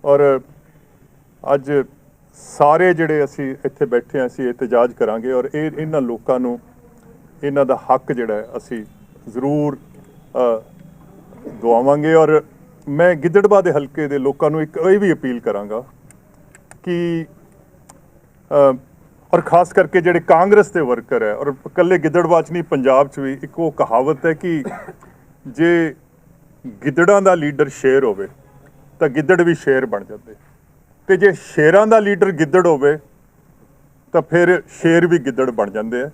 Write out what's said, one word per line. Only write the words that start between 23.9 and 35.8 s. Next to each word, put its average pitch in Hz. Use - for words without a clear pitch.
ਹੈ 160
ਕਿ 156
ਜੇ 160
ਗਿੱਦੜਾਂ 175
ਦਾ 190
ਲੀਡਰ 147
ਸ਼ੇਰ 135
ਹੋਵੇ 98
ਤਾਂ 160
ਗਿੱਦੜ 156
ਵੀ 170
ਸ਼ੇਰ 131
ਬਣ 104
ਜਾਂਦੇ, 107
ਤੇ 190
ਜੇ 190
ਸ਼ੇਰਾਂ 165
ਦਾ 220
ਲੀਡਰ 196
ਗਿੱਦੜ 160
ਹੋਵੇ 147
ਤਾਂ 165
ਫਿਰ 175
ਸ਼ੇਰ 170
ਵੀ 175
ਗਿੱਦੜ 131
ਬਣ 107
ਜਾਂਦੇ 113